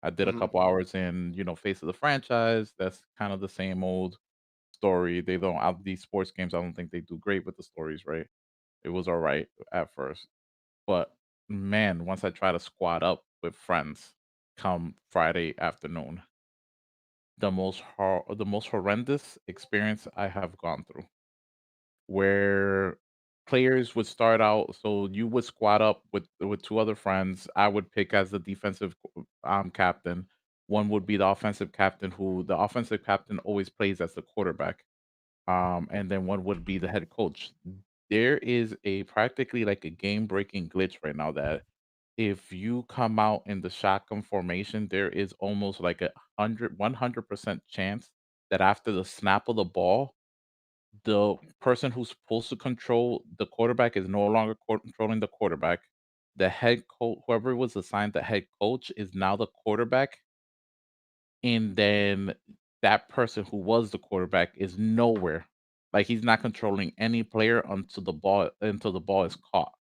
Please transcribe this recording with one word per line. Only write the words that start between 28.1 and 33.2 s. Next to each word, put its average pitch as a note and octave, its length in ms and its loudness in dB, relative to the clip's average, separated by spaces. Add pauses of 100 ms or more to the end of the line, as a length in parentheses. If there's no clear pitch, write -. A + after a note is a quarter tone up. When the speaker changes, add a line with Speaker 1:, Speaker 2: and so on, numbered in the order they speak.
Speaker 1:
as G2 160 4
the G2+ 80 -4
defensive, G2 580 -6 (480)
um, F#2+ 260 0
captain, F2 580 0 (380)
one G#2 220 0
would G2+ 180 0
be G#2 100 2
the G2 120 4
offensive G2+ 440 -2
captain F#2+ 380 0
who, F#2 340 -4
the F#2 140 0
offensive G#2+ 460 -2
captain G2 360 -2